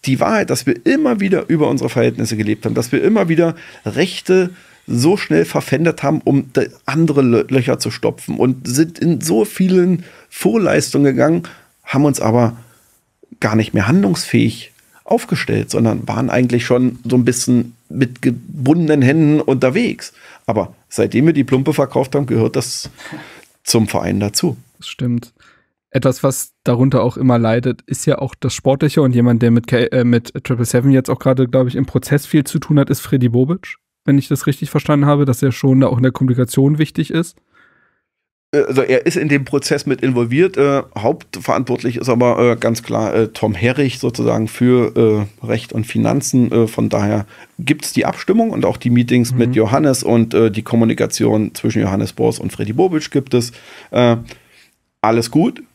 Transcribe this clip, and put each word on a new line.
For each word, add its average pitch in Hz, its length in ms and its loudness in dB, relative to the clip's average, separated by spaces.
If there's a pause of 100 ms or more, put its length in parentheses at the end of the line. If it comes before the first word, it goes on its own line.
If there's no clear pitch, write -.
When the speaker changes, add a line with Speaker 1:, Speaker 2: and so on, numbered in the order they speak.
Speaker 1:
die 131 160 0
Wahrheit, 208 280 0
dass 135 160 -4
wir - 200 -2
immer 285 340 0
wieder 196 300 -2
über 151 200 2
unsere 123 200 -2
Verhältnisse 117 480 -2
gelebt 107 280 -2
haben, 113 100 -2
dass 123 180 -4
wir 139 100 2
immer 202 240 2
wieder 165 280 2 (300)
Rechte 180 640 0 (380)
so 143 280 2
schnell 165 260 0
verpfändet 160 580 -2
haben, 151 220 0
um 139 300 0
de-, - 160 0 (160)
andere 147 360 2
Lö-, 120 280 4
Löcher 131 280 0
zu - 140 -6
stopfen - 460 -6
und 131 300 0
sind 156 320 -2
in 160 200 0
so 196 240 0
vielen 185 600 0 (240)
Vorleistungen 156 760 0
gegangen, 143 400 2 (400)
haben 143 220 0
uns 139 160 0
aber 117 340 2 (840)
gar 110 160 0
nicht 107 160 0
mehr 101 160 0
handlungsfähig 160 840 0 (320)
aufgestellt, 117 680 -4
sondern 113 360 -2
waren 123 220 -4
eigentlich 120 360 0
schon 123 380 0
so 123 140 0
ein 123 80 2
bisschen 123 480 0 (160)
mit 131 320 -4
gebundenen 147 800 0
Händen 151 400 4
unterwegs. 135 720 -2 (320)
Aber 98 280 -2 (140)
seitdem 107 380 2
wir 165 80 4
die 143 100 2
Plumpe 135 300 0
verkauft 135 420 -2
haben, 143 100 0
gehört 113 300 0
das - 340 -6 (760)
zum 110 240 2
Verein 98 340 -2
dazu. 117 340 -2 (220)
Speaker 2:
Das - 100 -18
stimmt. 120 460 -6 (560)
Etwas, 127 340 -2
was - 280 -2 (120)
darunter 131 380 2
auch - 160 -2
immer 123 220 2
leidet, 117 480 0
ist - 180 -6
ja 147 140 0
auch - 160 -8
das - 180 -4
Sportliche. 143 480 0
Und 127 140 2
jemand, 120 260 4
der 117 100 4
mit 117 160 2
K-, 117 240 2
äh, 127 120 2
mit 120 300 0 (100)
Triple 120 220 -2
Seven 135 260 2
jetzt 131 180 2
auch 127 100 -2
gerade, 131 280 2
glaub 127 200 0
ich, 127 80 -4
im 135 100 0
Prozess - 400 -2
viel 151 180 0
zu - 160 -4
tun 147 200 2
hat, 139 100 0
ist 139 100 -2
Freddy 123 300 0
Bobic, 131 460 -2 (300)
wenn 139 120 4
ich 139 100 0
das - 180 -4
richtig 143 240 -4
verstanden 143 360 0
habe, 143 200 4
dass 127 160 0
er 135 100 2
schon 131 280 2
da 135 80 4
auch 120 100 0
in 120 60 0
der 127 80 2
Kommunikation 131 640 0
wichtig 151 320 -2
ist. - 280 -4 (1120)
Speaker 1:
Äh, 147 80 2
also 135 240 2
er 127 240 2
ist 170 100 -2
in 151 120 -2
dem 139 160 0
Prozess 143 420 -2
mit 131 140 -2
involviert. 131 560 0
Äh, 139 260 2 (120)
hauptverantwortlich 123 1040 -4
ist 123 120 -4
aber, 120 280 2 (140)
äh, 113 60 0
ganz 117 260 -2
klar, 110 320 -2
äh, 110 140 2
Tom 107 260 -2
Herrich 127 420 0
sozusagen 117 500 -2
für, 117 800 2 (140)
äh, - 60 -14
Recht 113 260 -6
und 113 140 -4
Finanzen. 113 640 0
Äh, 113 160 2
von 110 220 -2
daher 104 360 -2 (320)
gibt's - 360 -4
die - 120 0
Abstimmung 226 460 -2
und 117 140 -4
auch - 120 0
die 123 140 -2
Meetings 123 400 2
Speaker 2:
Mhm. 123 80 -2
Speaker 1:
mit 120 160 0
Johannes 127 480 2
und, 113 320 0
äh, 113 160 4
die 107 120 -6
Kommunikation 113 920 0
zwischen 110 260 -2
Johannes 104 320 -2
Bors 113 260 0
und 95 120 -6
Freddy 107 220 -6
Bobic 160 360 -2
gibt 135 240 -4
es. 120 180 0 (400)
Äh, 120 260 2 (840)
alles 113 300 0
gut. 190 320 0 (120)